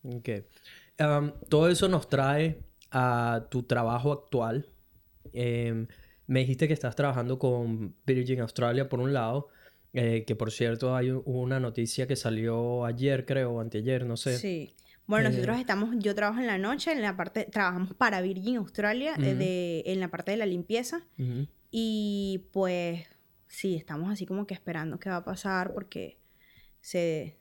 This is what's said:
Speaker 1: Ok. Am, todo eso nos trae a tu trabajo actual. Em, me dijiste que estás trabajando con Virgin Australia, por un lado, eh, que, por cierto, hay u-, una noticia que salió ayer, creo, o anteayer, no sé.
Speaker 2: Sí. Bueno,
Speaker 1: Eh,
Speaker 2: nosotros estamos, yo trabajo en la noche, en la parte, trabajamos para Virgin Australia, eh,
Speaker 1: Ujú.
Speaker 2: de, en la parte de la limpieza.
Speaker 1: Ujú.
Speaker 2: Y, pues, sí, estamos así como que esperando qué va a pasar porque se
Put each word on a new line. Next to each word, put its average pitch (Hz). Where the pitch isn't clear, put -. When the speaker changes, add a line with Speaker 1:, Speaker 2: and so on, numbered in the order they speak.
Speaker 1:
Ok. 123
Am, 147
todo 156
eso 180
nos 180
trae 147
a 120
tu 123
trabajo 120
actual. 127
Em, 117
me 131
dijiste 131
que 151
estás 123
trabajando 131
con 117
Virgin 127
Australia, 123
por 127
un 135
lado, 127
eh, 117
que, 113
por 110
cierto, 117
hay 127
u-, 131
una 127
noticia 120
que 135
salió 117
ayer, 127
creo, 131
o 117
anteayer, 117
no 117
sé. 123
Speaker 2:
Sí. 170
Bueno, 220
Speaker 1:
Eh, -
Speaker 2:
nosotros 165
estamos, 220
yo 202
trabajo 208
en 254
la 202
noche, 240
en 285
la 196
parte, 190
trabajamos 185
para 208
Virgin 196
Australia, 226
eh, 135
Speaker 1:
Ujú. -
Speaker 2:
de, 180
en 190
la 180
parte -
de 208
la 220
limpieza. 226
Speaker 1:
Ujú. 127
Speaker 2:
Y, 208
pues, 175
sí, 190
estamos 160
así 196
como 202
que 196
esperando 160
qué -
va 180
a 175
pasar 185
porque -
se 160